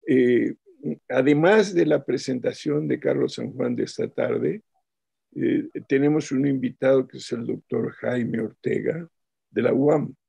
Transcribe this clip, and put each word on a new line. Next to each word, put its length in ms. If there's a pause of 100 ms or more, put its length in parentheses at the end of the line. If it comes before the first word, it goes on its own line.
Eh, 480 (540)
además 640
de 120
la 200
presentación 800
de 120
Carlos 340
San 180
Juan 240
de 80
esta 240
tarde, 540 (760)
eh, 340 (180)
tenemos 440
un 140
invitado 600
que 100
es 140
el 140
doctor 480
Jaime 460
Ortega 680 (400)
de 120
la 120
uam 400 (160)